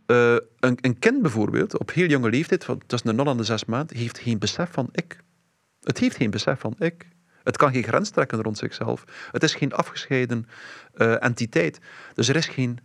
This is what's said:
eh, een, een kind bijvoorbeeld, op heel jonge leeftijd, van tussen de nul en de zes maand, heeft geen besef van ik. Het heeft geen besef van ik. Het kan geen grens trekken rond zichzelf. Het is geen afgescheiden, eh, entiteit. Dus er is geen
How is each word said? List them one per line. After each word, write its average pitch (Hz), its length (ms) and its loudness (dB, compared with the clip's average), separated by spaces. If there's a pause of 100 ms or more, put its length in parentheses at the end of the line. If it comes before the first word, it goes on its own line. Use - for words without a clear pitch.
eh, 120 300 6 (240)
een, 127 220 2
een 123 180 0
kind 262 220 4
bijvoorbeeld, 110 580 0
op - 120 -6
heel 180 160 2
jonge 131 220 2
leeftijd, 165 360 0
van 120 220 -6
tussen 120 220 -2
de 113 140 2
nul 143 80 2
en 123 60 0
de 117 60 -2
zes 110 220 -2
maand, 127 260 -4
heeft 117 280 -8
geen 113 200 -2
besef 170 320 -4
van 123 200 -4
ik. - 260 -8 (640)
Het - 140 -2
heeft 247 180 0
geen 117 160 0
besef 117 280 -2
van 113 200 -6
ik. - 280 -4 (360)
Het 131 140 -2
kan 143 140 4
geen 123 120 0
grens 127 260 0
trekken 127 320 0
rond 110 160 -4
zichzelf. - 460 -6 (280)
Het - 120 0
is 156 120 2
geen 139 180 -2
afgescheiden, 123 720 -2 (460)
eh, 113 300 2
entiteit. 127 560 0 (340)
Dus 113 140 0
er 131 80 2
is 156 120 0
geen 123 380 -2